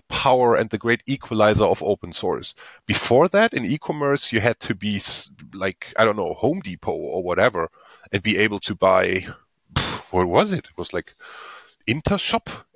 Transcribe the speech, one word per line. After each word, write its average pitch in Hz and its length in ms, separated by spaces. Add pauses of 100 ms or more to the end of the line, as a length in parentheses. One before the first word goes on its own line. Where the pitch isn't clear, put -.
power 127 480
and 110 140
the 110 80
great 117 280
equalizer 107 600
of 85 180
open 87 300
source. 76 420 (300)
Before 127 440
that, 220 240
in 123 120
e-commerce, 143 640
you 113 80
had 113 220
to - 140
be 104 200
s-, - 340 (240)
like, 95 440
I 113 80
don't 104 100
know, 85 200
Home 156 260
Depot 90 320
or 78 280
whatever, 87 480 (440)
and 98 100
be 104 140
able 104 240
to 104 140
buy, 92 500 (480)
pff, - 400
what 90 160
was 190 240
it? 170 60
It - 180
was, 87 160
like, 87 220 (720)
Intershop. - 640 (280)